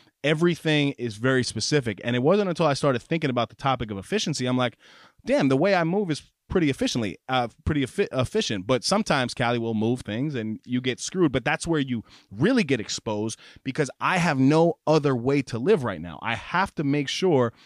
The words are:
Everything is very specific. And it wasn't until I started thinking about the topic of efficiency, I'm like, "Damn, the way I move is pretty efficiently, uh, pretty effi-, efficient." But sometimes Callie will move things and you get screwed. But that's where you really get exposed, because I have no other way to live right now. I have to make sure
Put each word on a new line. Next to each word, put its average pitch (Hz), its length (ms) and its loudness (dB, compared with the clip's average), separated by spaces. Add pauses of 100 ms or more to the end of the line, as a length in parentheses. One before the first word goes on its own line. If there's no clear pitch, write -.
(240)
Everything 151 760 2
is 117 180 -6
very 127 280 2
specific. 117 580 -2
And 120 140 -2
it 123 80 0
wasn't 196 240 2
until 165 180 0
I 143 80 2
started 127 280 0
thinking 151 280 -2
about 120 200 0
the - 40 -20
topic 123 380 -2
of 98 60 -6
efficiency, 139 480 -4
I'm 127 100 0
like, 123 200 -2 (480)
"Damn, 233 240 2
the 135 80 4
way 185 200 4
I 170 80 2
move 180 260 -2
is 143 120 -4 (260)
pretty 165 220 2
efficiently, 113 480 -2 (100)
uh, 127 200 0 (160)
pretty 147 180 2
effi-, 196 300 -2
efficient." 110 540 -2
But 123 180 0
sometimes 151 500 0
Callie 120 240 0
will 113 160 -2
move 113 280 0
things 131 320 -4
and 110 300 -4
you 123 160 -2
get 123 200 -4
screwed. 170 320 0
But 123 120 -2
that's 147 220 -2
where 165 140 0
you 123 220 -4 (280)
really 196 340 2
get 127 160 0
exposed, 107 580 -6 (240)
because 131 280 -4 (100)
I 165 180 0
have 165 200 2
no 160 480 4
other 147 280 4
way 131 280 0
to 113 160 -6
live 156 260 2
right 92 160 -4
now. 85 220 -12
I 113 120 -4
have 180 420 -2
to 160 80 -2
make 139 240 0
sure 135 440 2 (140)